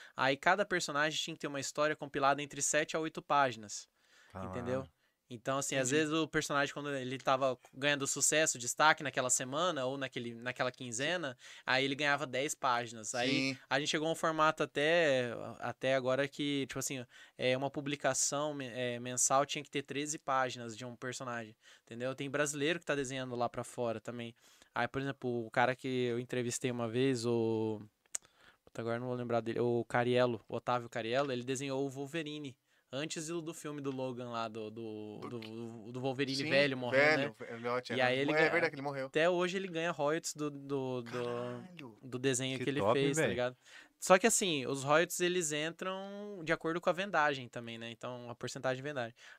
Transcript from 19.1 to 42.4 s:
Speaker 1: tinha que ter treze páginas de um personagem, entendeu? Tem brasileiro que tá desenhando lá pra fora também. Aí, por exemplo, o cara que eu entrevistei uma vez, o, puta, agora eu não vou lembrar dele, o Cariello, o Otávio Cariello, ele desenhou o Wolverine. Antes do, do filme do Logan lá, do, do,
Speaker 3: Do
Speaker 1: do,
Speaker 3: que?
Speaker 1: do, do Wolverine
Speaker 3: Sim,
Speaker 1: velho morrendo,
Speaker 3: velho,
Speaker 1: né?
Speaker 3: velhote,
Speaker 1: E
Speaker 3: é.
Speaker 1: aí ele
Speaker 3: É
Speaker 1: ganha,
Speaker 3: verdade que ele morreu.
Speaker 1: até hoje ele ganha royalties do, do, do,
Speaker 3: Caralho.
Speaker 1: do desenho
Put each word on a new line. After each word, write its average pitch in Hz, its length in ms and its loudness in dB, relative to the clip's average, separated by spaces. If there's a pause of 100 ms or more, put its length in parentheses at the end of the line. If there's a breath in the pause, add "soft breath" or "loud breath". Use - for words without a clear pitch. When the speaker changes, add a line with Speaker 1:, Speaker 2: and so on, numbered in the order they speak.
Speaker 1:
tinha 147 180 -6
que - 60 -18
ter 139 120 -2
treze 147 360 -4
páginas 123 580 -2
de 120 80 -10
um 123 100 -10
personagem, 120 640 -8 (300 soft breath)
entendeu? 123 280 -4
Tem 139 140 -6
brasileiro 147 500 0
que - 60 -14
tá 151 100 0
desenhando 131 400 -4
lá 120 140 0
pra 120 160 -6
fora 117 340 -2
também. 117 360 -8 (400 soft breath)
Aí, 117 120 2
por 135 140 -6
exemplo, 127 460 -2
o 110 40 -14
cara 127 240 4
que 131 140 -6
eu 123 300 0
entrevistei 123 520 -2
uma 120 180 -2
vez, 123 360 2
o, 113 560 2 (840 soft breath)
puta, - 160 -8
agora 117 140 0
eu 120 40 -6
não 127 80 -6
vou 123 80 -2
lembrar 117 240 0
dele, 113 200 0
o 120 260 2
Cariello, 123 600 4
o - 100 -6
Otávio 120 340 -2
Cariello, 123 420 0
ele 123 100 -2
desenhou 135 440 -2
o - 20 -6
Wolverine. 143 640 -8 (400)
Antes 156 340 -6
do, 170 120 -4
do 165 140 -8
filme 147 260 -10
do 139 100 -4
Logan 127 380 -4
lá, 117 200 -2
do, 110 220 -8
do, 107 500 -10
Speaker 3:
Do - 100 -10
Speaker 1:
do, 120 100 -8
Speaker 3:
que? 110 100 -12
Speaker 1:
do, 113 420 -10
do 127 100 -6
Wolverine 131 340 0
Speaker 3:
Sim, 143 140 -2
Speaker 1:
velho 139 260 4
morrendo, 135 560 4
Speaker 3:
velho, - 80 -20
Speaker 1:
né? 117 160 -10
Speaker 3:
velhote, 120 380 -2
Speaker 1:
E 123 60 2
Speaker 3:
é. 127 40 6
Speaker 1:
aí 127 140 4
ele 143 140 2
Speaker 3:
É - 20 0
Speaker 1:
ganha, 156 160 6
Speaker 3:
verdade 165 200 2
que 156 40 -8
ele 139 80 -8
morreu. 139 240 -4
Speaker 1:
até 156 240 4
hoje 180 260 2
ele 196 100 -4
ganha 170 240 -2
royalties 160 440 0
do, 147 160 -2
do, 139 500 -2
do, 120 240 -4
Speaker 3:
Caralho. 120 800 -8
Speaker 1:
do 127 160 -8
desenho 131 400 0